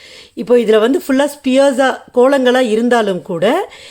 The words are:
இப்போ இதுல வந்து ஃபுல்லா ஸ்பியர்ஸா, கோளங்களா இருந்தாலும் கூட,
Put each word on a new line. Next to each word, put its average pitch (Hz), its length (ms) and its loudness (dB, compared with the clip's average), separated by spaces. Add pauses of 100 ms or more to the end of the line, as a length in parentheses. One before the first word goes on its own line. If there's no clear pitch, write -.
(340)
இப்போ 220 240 -2
இதுல 220 200 2
வந்து 247 200 0
ஃபுல்லா 269 280 -2
ஸ்பியர்ஸா, 269 640 0 (260)
கோளங்களா 254 560 2
இருந்தாலும் 220 520 0
கூட, 170 220 -6 (460)